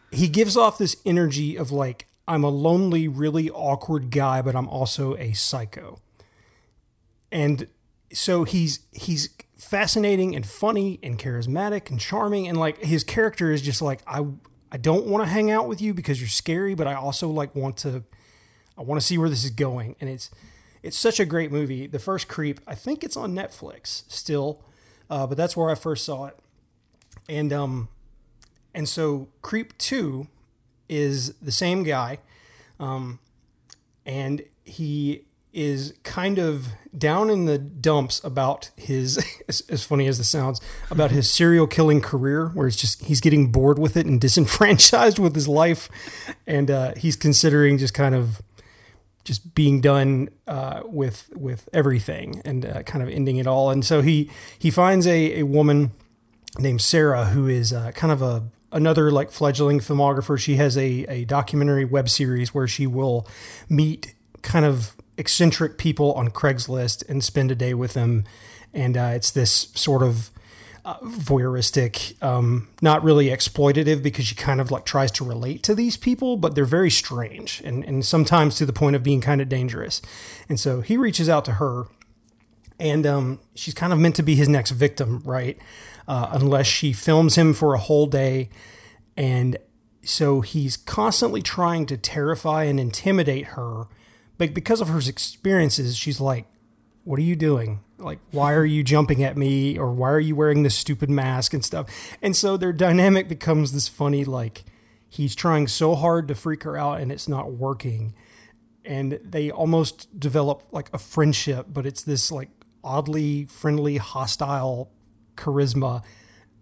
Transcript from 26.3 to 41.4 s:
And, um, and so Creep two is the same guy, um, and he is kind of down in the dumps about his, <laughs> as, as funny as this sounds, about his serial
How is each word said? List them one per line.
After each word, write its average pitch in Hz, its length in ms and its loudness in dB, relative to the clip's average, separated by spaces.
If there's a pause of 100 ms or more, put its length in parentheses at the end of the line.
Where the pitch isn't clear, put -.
And, 151 240 -4
um, 131 360 -6 (840)
and 156 160 -6
so 143 380 -4 (160)
Creep 220 340 -8
two 147 500 -6 (600)
is 139 460 -4
the 147 160 -12
same 180 320 0
guy, 135 340 -4 (600)
um, 131 400 -10 (880)
and 135 340 -6 (220)
he 147 580 -6 (320)
is 143 400 -6 (100)
kind 190 360 -4
of 147 300 -2 (280)
down 165 320 2
in 196 160 2
the 147 140 0
dumps 143 640 0
about 131 520 -4
his, 131 480 -2 (180)
<laughs> - 60 -20
as, - 220 -2
as 131 140 -4
funny 139 240 0
as 131 100 0
this 120 120 4
sounds, 131 300 0 (300)
about 151 220 2
his 139 200 4
serial 170 360 6